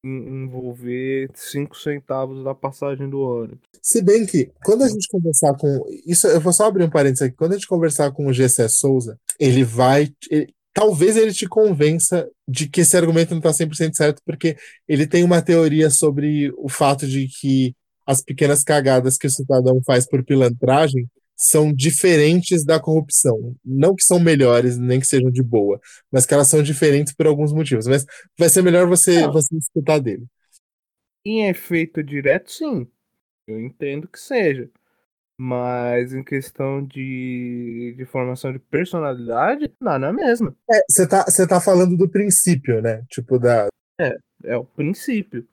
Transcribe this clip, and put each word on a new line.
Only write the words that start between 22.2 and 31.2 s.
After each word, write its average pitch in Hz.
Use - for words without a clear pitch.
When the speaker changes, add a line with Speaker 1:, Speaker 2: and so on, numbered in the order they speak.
Speaker 2:
da 160
corrupção. 135
Não 139
que 185
são 180
melhores, 127
nem 123
que 131
sejam 131
de 123
boa, 107
mas 131
que -
elas 143
são 151
diferentes 147
por 156
alguns 151
motivos. 139
Mas 139
vai 170
ser 190
melhor 180
você, 175
Speaker 1:
Não. 147
Speaker 2:
você 156
escutar 151
dele. 117